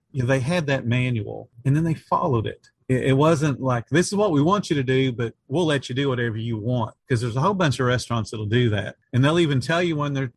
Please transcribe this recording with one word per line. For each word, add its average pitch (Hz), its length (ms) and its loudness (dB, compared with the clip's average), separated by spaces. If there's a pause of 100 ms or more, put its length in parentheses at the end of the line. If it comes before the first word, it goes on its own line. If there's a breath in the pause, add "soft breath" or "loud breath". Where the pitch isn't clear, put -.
(120)
you 131 100 -2
know, 120 40 -2
they 135 140 2
had 160 260 -2
that 135 200 0
manual 117 640 -2 (140)
and 135 120 2
then 165 80 0
they 160 100 -2
followed - 520 0
it. - 220 -10 (200)
It, 123 160 0
it 135 80 2
wasn't 151 480 2
like, 123 280 -2
"This 175 200 2
is - 60 -4
what 202 180 2
we 143 100 4
want 190 260 2
you 156 80 0
to 139 60 0
do, 131 300 2
but 113 220 -6 (140)
we'll 160 180 0
let 143 220 0
you 131 60 -8
do 139 140 0
whatever 120 280 -2
you 113 220 -4
want." 113 360 -2 (140)
'Cause 120 120 2
there's 117 160 -4
a 135 40 0
whole 196 140 2
bunch 170 260 0
of 127 60 2
restaurants 117 440 -2
that'll 107 160 -6
do 120 240 2
that. 101 260 -4 (160)
And 127 120 4
they'll 156 140 4
even 143 220 2
tell 165 220 0
you 165 140 0
when 143 160 -2
they're, 135 240 -4